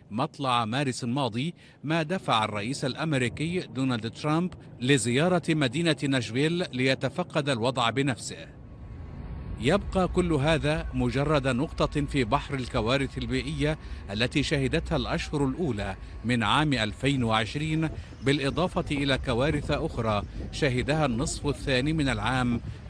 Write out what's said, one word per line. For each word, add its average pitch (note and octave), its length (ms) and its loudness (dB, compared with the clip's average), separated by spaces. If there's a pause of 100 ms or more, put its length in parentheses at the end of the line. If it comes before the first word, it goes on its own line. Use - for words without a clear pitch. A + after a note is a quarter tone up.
(100)
مطلع B2 540 0
مارس B2+ 400 -2
الماضي، B2+ 500 -2 (300)
ما D#3+ 180 0
دفع D3 420 0
الرئيس G#2+ 400 -4
الأمريكي C#3+ 760 0
دونالد A#2+ 500 -2
ترامب D#3+ 440 -2 (260)
لزيارة C3+ 680 4
مدينة D#3 540 2
ناشفيل C3+ 760 0
ليتفقد C3+ 720 0
الوضع A#2+ 420 2
بنفسه. A2+ 560 -2 (1120)
يبقى F3+ 480 2
كل F3 240 2
هذا D3+ 640 2
مجرد C3 540 2
نقطة C#3+ 580 0
في C3+ 180 0
بحر C#3 300 0
الكوارث B2+ 640 0
البيئية C3+ 600 -2 (320)
التي A#2+ 320 0
شهدتها C#3+ 540 0
الأشهر C#3+ 480 0
الأولى A#2+ 520 -2 (280)
من A#2 180 2
عام C3+ 300 4
ألفين B2+ 520 0
وعشرين، D3 680 0 (320)
بالإضافة C#3+ 680 2
إلى C#3 280 2
كوارث C#3 520 0
أخرى A#2 520 0 (300)
شهدها C#3 540 2
النصف C3 400 -2
الثاني C#3 460 0
من D3+ 160 2
العام A#2+ 520 0 (300)